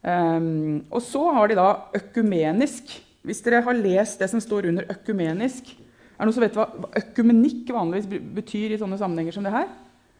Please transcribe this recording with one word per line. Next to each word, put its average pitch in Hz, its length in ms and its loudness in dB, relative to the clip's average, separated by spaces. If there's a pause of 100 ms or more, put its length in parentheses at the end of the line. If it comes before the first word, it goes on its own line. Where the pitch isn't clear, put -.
Ehm, 165 880 0
og 240 120 -2
så 277 180 -4 (100)
har 214 160 4
de 220 80 2
da 185 140 6 (260)
økumenisk. 202 960 0 (320)
Hvis - 200 -8
dere 233 200 4
har 240 140 0
lest 202 420 2
det 190 80 0
som 220 140 -2
står 202 260 -2
under 170 240 -2
økumenisk, 196 800 -4
er - 480 -20
det 214 80 2
noen 226 80 2
som 240 80 4
vet 214 140 0
hva, 214 100 0
hva 175 220 -12 (100)
økumenikk 233 720 4
vanligvis 190 360 -2
be-, 202 100 -6 (160)
betyr 214 380 -4
i 208 60 -4
sånne 190 200 -6
sammenhenger 165 340 -4
som 202 120 -6
det 202 80 -2
her? 330 180 -2 (480)